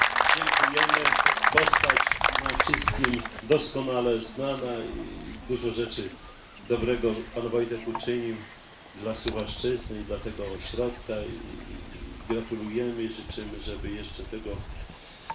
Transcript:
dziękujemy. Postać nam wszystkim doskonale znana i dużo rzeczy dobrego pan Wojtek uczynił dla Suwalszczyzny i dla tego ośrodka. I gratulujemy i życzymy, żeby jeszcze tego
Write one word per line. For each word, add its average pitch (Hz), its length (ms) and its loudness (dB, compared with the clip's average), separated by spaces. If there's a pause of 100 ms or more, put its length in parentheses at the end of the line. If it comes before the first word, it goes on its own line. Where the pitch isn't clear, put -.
(340)
dziękujemy. - 760 4 (420)
Postać - 460 6 (440)
nam - 160 2
wszystkim - 640 2 (200)
doskonale 127 800 2
znana 127 560 -2 (500)
i - 220 -10
dużo 120 220 0
rzeczy 113 400 -2 (580)
dobrego 117 400 2 (260)
pan 117 140 -2
Wojtek 113 400 -2
uczynił 117 480 -2 (680)
dla 110 120 -2
Suwalszczyzny 110 840 -2
i 104 40 -8
dla 104 120 -4
tego 104 260 -8
ośrodka. 110 720 -4
I - 1160 -8
gratulujemy 113 680 -2
i 110 60 -2
życzymy, 104 520 -8
żeby 101 300 -6
jeszcze 107 320 -8
tego 110 280 -8 (840)